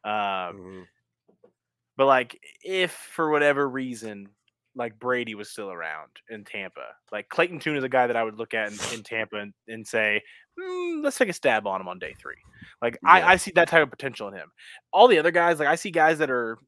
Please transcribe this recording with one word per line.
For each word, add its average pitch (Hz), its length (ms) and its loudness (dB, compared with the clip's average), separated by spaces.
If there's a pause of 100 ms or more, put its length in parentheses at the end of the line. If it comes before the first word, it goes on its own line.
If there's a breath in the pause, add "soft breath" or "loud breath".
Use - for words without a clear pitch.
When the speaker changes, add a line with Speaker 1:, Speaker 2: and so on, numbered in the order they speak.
Speaker 1:
Um, 107 80 -6
Speaker 2:
Mm-hmm. 95 680 -6 (1160)
Speaker 1:
but, 135 100 4
like, 127 340 2 (240)
if 185 280 -2
for - 380 -6
whatever 143 380 4
reason, 113 600 -8 (460)
like, 117 240 -8
Brady 123 360 -4
was 104 160 -14
still 101 200 -10
around 80 400 -10 (200)
in 107 140 -14
Tampa, 92 420 -12 (260)
like, 104 160 -8
Clayton 175 300 0
Tune 151 180 -4
is 135 80 -2
a 131 40 -4
guy 127 180 4
that 120 100 0
I 113 80 2
would 107 140 -8
look 113 160 -10
at 107 180 -4
in, 107 60 -14 (200)
in 107 40 -14
Tampa 110 340 -8
and, 104 160 -10 (160)
and 113 180 -12
say, 107 360 0 (360 loud breath)
"Hmm, 359 440 -6
let's 285 160 -2
take 233 100 2
a 175 60 -6
stab 110 320 0
on 95 140 -4
him 92 80 -12
on 90 100 -10
day 85 200 -12
three." - 180 -18 (440 loud breath)
Like, 120 240 -4
I, 170 140 8
Speaker 2:
Yeah. 170 100 4
Speaker 1:
I 185 80 8
see 180 200 -6
that 170 120 4
type 165 140 6
of 135 80 0
potential 113 380 -10
in 98 60 -14
him. 82 160 -14 (420 loud breath)
All 214 160 10
the 196 100 6
other 156 120 4
guys, 170 280 2
like, 147 100 0
I 156 60 4
see 190 160 -6
guys 160 280 4
that 147 120 0
are 117 380 -4